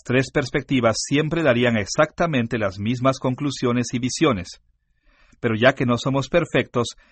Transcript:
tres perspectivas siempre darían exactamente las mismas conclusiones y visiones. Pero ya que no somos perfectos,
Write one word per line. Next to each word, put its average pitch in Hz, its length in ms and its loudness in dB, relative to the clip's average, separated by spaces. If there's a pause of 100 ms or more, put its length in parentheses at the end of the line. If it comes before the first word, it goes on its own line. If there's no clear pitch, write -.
tres 127 280 0
perspectivas 127 640 0
siempre 156 440 -2
darían 120 340 4
exactamente 131 840 -2
las 98 200 -4
mismas 123 400 -2
conclusiones 127 720 -2
y 127 60 -4
visiones. 123 600 -2 (800)
Pero 113 160 -2
ya 123 180 6
que - 100 -2
no 120 140 0
somos 135 300 -2
perfectos, 123 680 0 (160)